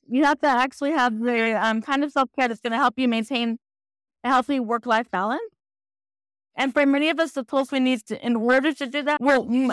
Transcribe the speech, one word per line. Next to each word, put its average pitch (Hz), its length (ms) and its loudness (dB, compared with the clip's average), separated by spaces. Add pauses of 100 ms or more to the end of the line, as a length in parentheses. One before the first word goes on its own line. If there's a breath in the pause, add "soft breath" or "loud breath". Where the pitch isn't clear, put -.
You 269 180 0
have 294 160 2
to 311 60 0
actually 269 440 0
have 247 300 0
the, 226 320 0
um, 220 280 0
kind 277 240 -2
of 294 80 -6
self-care 262 360 0
that's 226 120 -6
gonna 226 160 -4
help 254 220 0
you 262 100 2
maintain 233 500 -2 (640)
a 240 60 -4
healthy 262 320 2
work-life 226 500 -2
balance. 214 300 -2 (1120)
And 262 200 -4
for 294 100 2
many 277 240 2
of 311 100 -2
us, 320 140 -2
the 262 120 -6
tools 269 280 -2
we 269 80 0
need 254 280 0
to, - 140 -10
in 240 140 -2
order 254 380 2
to 277 120 -8
do 277 180 -6
that, 294 180 -2
well, 262 280 2
m-, 254 220 2